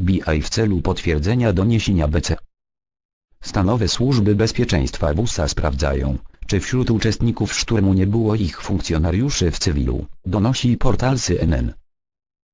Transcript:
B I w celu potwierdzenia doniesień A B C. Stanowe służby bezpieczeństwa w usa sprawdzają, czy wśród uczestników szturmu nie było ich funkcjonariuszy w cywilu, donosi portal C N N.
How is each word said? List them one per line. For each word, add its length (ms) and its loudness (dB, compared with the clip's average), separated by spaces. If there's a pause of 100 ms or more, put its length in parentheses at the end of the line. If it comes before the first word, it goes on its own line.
B 120 2 (240)
I 60 0
w 80 -6
celu 300 0
potwierdzenia 720 0
doniesień 500 2
A 60 2
B 120 2
C. 160 -2 (1080)
Stanowe 460 0
służby 460 2
bezpieczeństwa 800 0
w 60 0
usa 280 -2
sprawdzają, 720 -2 (280)
czy 140 0
wśród 300 0
uczestników 640 0
szturmu 400 2
nie 120 4
było 280 2
ich 280 -2
funkcjonariuszy 880 0
w 80 -4
cywilu, 480 -2 (200)
donosi 500 2
portal 420 2
C 220 0
N 140 2
N. 180 -2 (800)